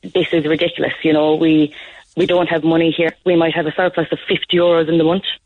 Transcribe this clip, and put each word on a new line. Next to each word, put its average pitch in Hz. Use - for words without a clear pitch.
this 185
is 165
ridiculous. 160
You 160
know, 151
we, 156
we 180
don't 180
have 160
money 165
here. 160
We 180
might 165
have 156
a 156
surplus 180
of 156
fifty -
euros 170
in 170
the 160
month. 180